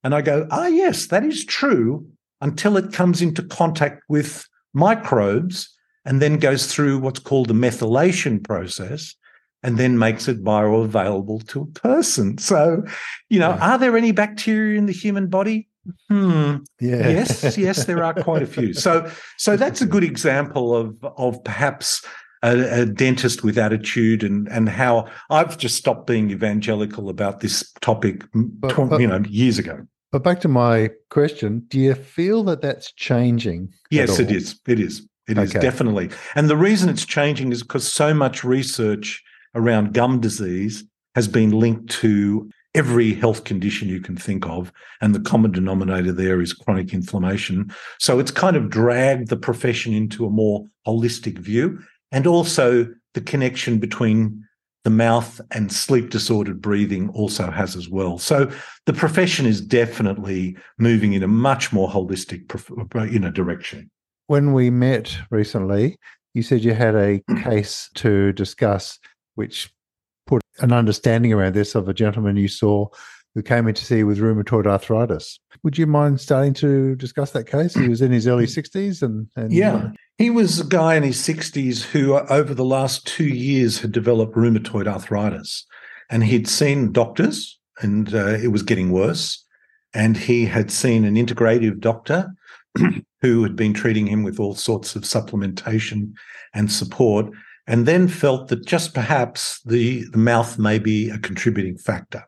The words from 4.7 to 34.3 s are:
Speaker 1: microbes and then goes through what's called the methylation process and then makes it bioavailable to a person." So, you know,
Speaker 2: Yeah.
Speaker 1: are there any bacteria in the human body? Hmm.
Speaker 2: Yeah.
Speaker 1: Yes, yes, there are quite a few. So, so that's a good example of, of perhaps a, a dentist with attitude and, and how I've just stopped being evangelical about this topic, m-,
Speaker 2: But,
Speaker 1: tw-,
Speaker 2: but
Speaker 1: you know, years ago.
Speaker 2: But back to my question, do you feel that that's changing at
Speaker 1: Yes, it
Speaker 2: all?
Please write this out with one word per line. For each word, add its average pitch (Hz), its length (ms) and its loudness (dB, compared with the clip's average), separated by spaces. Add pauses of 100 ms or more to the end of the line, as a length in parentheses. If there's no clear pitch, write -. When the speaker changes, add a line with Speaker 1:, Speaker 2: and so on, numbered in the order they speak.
Speaker 1:
microbes 151 960 0 (360)
and 135 180 0
then 147 160 2
goes 135 340 0
through 139 260 2
what's 131 200 -4
called 131 300 0
the 113 60 2
methylation 123 880 2
process 98 720 -8 (500)
and 120 140 0
then 127 200 4
makes 113 300 2
it 110 160 -4
bioavailable 107 1040 0
to - 140 -8
a 151 40 -10 (140)
person." 120 580 0
So, 165 460 2 (460)
you 208 100 4
know, 170 100 4
Speaker 2:
Yeah. 180 220 2
Speaker 1:
are 262 60 2
there 247 180 2
any 226 160 4
bacteria 214 680 0
in 208 80 2
the 196 60 -2
human 196 340 -2
body? 202 400 -2 (440)
Hmm. 170 460 2 (240)
Speaker 2:
Yeah. 120 280 2
Speaker 1:
Yes, 151 480 0
yes, 185 300 0
there 170 180 -2
are 165 80 -2
quite 165 300 0
a 123 40 -4
few. 113 280 -4
So, 165 360 0 (280)
so 208 180 0
that's 247 240 -2
a 226 60 0
good 180 180 2
example 135 720 0
of, 110 200 -4 (200)
of 123 280 -4
perhaps 117 600 -4 (380)
a, 120 400 2
a - 20 4
dentist 123 580 0
with 104 140 0
attitude 110 680 0
and, 104 260 -2
and 113 200 0
how 113 400 0 (220)
I've 156 260 2
just - 200 -4
stopped - 300 -2
being 110 240 0
evangelical 104 800 -4
about 98 320 -6
this - 400 -4
topic, 110 420 0 (120)
m-, 113 160 0 (100)
Speaker 2:
But, 131 140 -2
Speaker 1:
tw-, 135 160 2
Speaker 2:
but 151 100 2
Speaker 1:
you 120 60 4
know, 98 240 0
years 113 280 2
ago. - 280 -8 (260)
Speaker 2:
But 135 120 -2
back 180 160 2
to 175 80 0
my 117 420 4 (180)
question, 120 600 0
do 135 100 -2
you 135 160 4
feel 185 500 -2
that 165 160 -2
that's - 320 -6
changing 117 800 -2
at - 60 -20 (120)
Speaker 1:
Yes, 127 280 2
it 117 100 2
Speaker 2:
all? 104 80 0